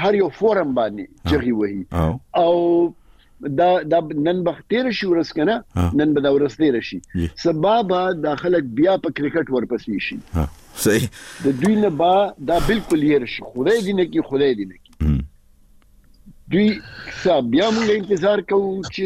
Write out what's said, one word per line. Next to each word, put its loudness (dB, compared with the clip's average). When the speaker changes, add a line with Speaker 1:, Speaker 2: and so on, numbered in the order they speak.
Speaker 1:
هر 2
یو 2
فورم 0
باندې -2
Speaker 2:
آه. 0
Speaker 1:
چغې 2
وهي. -2
Speaker 2:
او. 0
Speaker 1:
او 2
دا، 2
دا 2
نن -2
به -2
تېره 0
شي -4
ورځ 0
که -2
نه، 0
Speaker 2:
آه. 2
Speaker 1:
نن 2
به 0
دا 2
ورځ 0
تېره 2
شي. -10
Speaker 2:
جی. -2
Speaker 1:
سبا 0
به 0
دا -4
خلک 0
بیا 2
په -4
کرکټ -2
ورپسې -2
شي. -8
Speaker 2:
آه، 0
صحیح. 2
Speaker 1:
د 0
دوی 2
نه 2
به 2
دا 2
بالکل 0
هېر 2
شي. -12
خدای 0
دې -2
نه 2
کړي، -2
خدای 2
دې -6
نه -16
کړي. -6
Speaker 2:
هم. 0
Speaker 1:
دوی 2
څه، 2
بیا 2
موږ 0
انتظار 0
کوو 0
چې -8